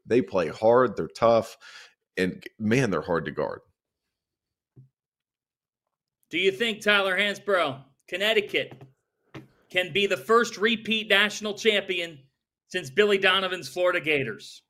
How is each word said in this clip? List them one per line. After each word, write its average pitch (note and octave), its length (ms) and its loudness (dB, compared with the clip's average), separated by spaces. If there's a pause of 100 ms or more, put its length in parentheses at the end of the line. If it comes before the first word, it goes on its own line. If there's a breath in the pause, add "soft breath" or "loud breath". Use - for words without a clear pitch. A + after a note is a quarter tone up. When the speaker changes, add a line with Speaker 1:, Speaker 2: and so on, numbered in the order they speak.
Speaker 1:
They A#2+ 160 2
play F2+ 280 -2
hard. A#2 480 4
They're D#2+ 100 -4
tough. A2+ 500 2 (600 loud breath)
And, F#2+ 260 -2 (140)
man, A2+ 320 2
they're D#2+ 120 -2
hard E2 240 -2
to D2+ 60 -8
guard. C#2 280 -6 (2750)
Speaker 2:
Do D#3+ 80 -6
you F#3+ 140 2
think, G#3+ 300 -4
Tyler G3 360 2
Hansbrough, G3 640 -2 (280)
Connecticut G3+ 720 -2 (880)
can F3+ 240 -2
be G3 140 2
the F#3 100 0
first A3+ 400 2
repeat A3 520 -2
national G3+ 440 0
champion F#3+ 680 -2 (480)
since F3 220 -8
Billy G3+ 280 2
Donovan's F#3 520 0
Florida F3+ 320 0
Gators? C#3 680 -4